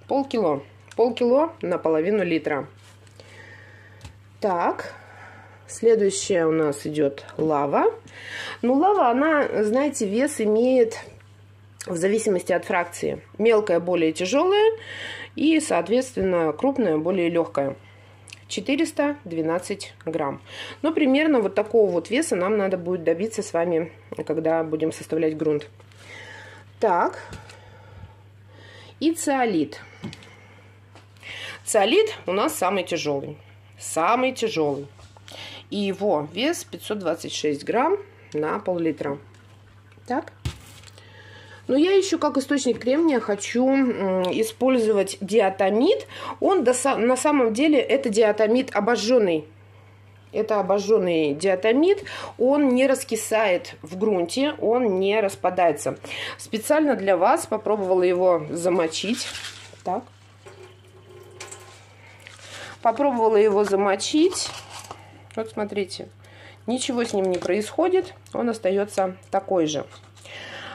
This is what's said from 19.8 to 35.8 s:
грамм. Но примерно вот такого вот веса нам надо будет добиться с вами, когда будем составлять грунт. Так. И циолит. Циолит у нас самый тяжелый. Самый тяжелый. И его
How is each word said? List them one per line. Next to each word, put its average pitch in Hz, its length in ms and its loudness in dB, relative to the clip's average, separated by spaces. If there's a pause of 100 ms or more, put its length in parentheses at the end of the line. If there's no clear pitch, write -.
грамм. 147 380 -4 (400)
Но 320 100 0
примерно 294 480 4
вот 196 140 -2
такого 214 360 2
вот 170 200 -2
веса 254 260 0
нам 190 200 0
надо 190 200 0
будет 175 280 -4
добиться 190 380 0
с - 100 -12
вами, 170 400 0 (340)
когда 160 380 0
будем 156 280 -2
составлять 156 440 -4
грунт. 151 320 -2 (1120)
Так. 196 380 2 (1800)
И 320 140 0
циолит. 240 680 0 (1800)
Циолит 262 500 4 (120)
у 180 60 -2
нас 240 220 0
самый 190 300 0
тяжелый. 147 540 -6 (400)
Самый 240 540 0
тяжелый. 147 560 -2 (840)
И 190 60 -8
его 190 580 -2